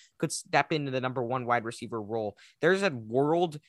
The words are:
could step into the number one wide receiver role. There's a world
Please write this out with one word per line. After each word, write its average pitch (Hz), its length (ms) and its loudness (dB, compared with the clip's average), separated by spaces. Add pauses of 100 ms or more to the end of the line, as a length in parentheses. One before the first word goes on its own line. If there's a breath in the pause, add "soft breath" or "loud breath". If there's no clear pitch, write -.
(180 soft breath)
could 156 140 -2
step - 420 0
into 147 160 -2
the 131 100 0
number 127 240 -2
one 123 220 -2
wide 120 180 2
receiver 113 380 -6
role. 107 340 -4 (240 soft breath)
There's 185 220 4
a 196 80 2
world 147 800 0